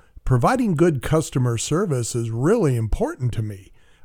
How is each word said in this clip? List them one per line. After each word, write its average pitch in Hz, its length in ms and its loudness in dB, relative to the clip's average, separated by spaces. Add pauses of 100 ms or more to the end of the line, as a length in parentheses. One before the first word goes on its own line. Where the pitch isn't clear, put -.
(240)
providing 190 500 2
good 151 260 2
customer 123 560 0
service 147 600 -2
is 117 160 -4
really 147 420 2
important 123 580 -2
to - 80 -4
me. 104 300 -10 (340)